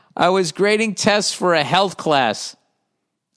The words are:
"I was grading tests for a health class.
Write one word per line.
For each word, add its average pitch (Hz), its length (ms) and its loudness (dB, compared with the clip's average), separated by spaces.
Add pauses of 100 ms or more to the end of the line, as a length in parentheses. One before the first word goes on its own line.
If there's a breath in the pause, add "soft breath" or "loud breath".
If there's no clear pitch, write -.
(160 loud breath)
"I 175 120 2
was 185 240 0
grading 214 420 0
tests 208 380 0
for 180 220 0
a 151 100 2
health 180 320 0
class. 131 580 0 (840)